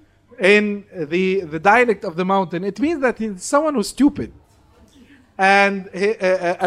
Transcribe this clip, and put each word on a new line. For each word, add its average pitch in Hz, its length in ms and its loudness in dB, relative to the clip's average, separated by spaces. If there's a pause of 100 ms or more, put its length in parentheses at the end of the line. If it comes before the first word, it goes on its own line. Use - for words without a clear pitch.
(380)
in 208 460 2 (100)
the, 185 460 -2
the 160 180 -8
dialect 214 460 2
of 170 120 -8
the 185 80 -2
mountain, 185 400 -2
it 196 160 -6
means 302 200 -2
that 247 180 0
he's 208 240 -8
someone 294 340 0
who's 202 120 -2
stupid. - 440 0 (1040)
And 196 560 2
he, 180 120 -2
a, 220 140 0
a, 180 360 0 (100)